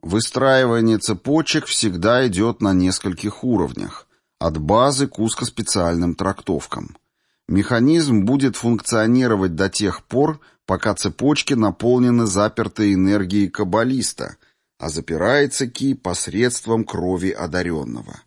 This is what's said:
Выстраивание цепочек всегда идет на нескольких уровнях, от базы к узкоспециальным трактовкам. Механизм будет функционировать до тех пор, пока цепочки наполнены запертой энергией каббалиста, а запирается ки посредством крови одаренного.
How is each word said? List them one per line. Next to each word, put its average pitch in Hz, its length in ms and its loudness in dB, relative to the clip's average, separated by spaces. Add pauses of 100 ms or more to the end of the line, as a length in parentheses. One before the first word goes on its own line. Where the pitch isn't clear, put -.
Выстраивание 117 960 2
цепочек 143 680 -2
всегда 113 600 0
идет 107 340 0
на 98 120 2
нескольких 92 720 -2
уровнях, 80 640 -2 (320)
от 82 180 -2
базы 120 500 2
к - 120 -12
узкоспециальным 87 960 -2
трактовкам. - 840 -6 (500)
Механизм 123 800 2
будет 135 300 2
функционировать 113 1000 2
до 95 140 2
тех 95 340 -4
пор, 147 360 0 (260)
пока 95 300 -2
цепочки 139 580 -2
наполнены 120 720 2
запертой 104 680 0
энергией 98 540 2
каббалиста, 110 880 -2 (420)
а 78 100 -8
запирается 92 800 0
ки 135 260 -2
посредством 113 880 -2
крови 92 460 -4
одаренного. 73 960 -6